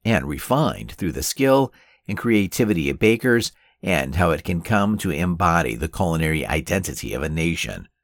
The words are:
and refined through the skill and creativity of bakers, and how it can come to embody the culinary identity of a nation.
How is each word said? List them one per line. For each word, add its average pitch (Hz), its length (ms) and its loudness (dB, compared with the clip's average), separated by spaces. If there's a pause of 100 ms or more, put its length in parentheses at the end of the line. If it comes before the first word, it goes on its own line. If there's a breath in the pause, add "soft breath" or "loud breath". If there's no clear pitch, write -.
and 113 220 2
refined 123 640 -2
through - 220 -4
the 139 100 -6
skill 135 500 2 (340 soft breath)
and 98 100 -4
creativity 104 720 2
of 69 100 -2
bakers, 117 520 2 (300 soft breath)
and 71 340 -2
how 87 160 2
it 76 120 -2
can 87 180 -2
come 104 360 0
to 95 120 -4
embody 85 640 0
the 73 120 -4
culinary 80 580 0
identity 78 680 -4
of 67 100 -4
a 78 60 -4
nation. 82 580 -4 (160)